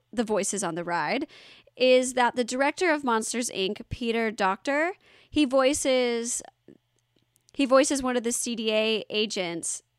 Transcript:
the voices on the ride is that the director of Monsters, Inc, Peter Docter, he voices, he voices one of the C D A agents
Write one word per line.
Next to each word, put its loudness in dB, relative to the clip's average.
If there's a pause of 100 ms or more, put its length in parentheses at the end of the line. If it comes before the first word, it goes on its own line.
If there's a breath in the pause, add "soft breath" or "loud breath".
(140)
the -2
voices 0
on -4
the -6
ride -2 (480 loud breath)
is 4
that 2
the 0
director 0
of 0
Monsters, -2
Inc, -4
Peter -2
Docter, 0 (360 soft breath)
he 2
voices, 2 (1120)
he 0
voices 4
one -2
of -2
the -2
C -4
D -2
A 0
agents -4 (160)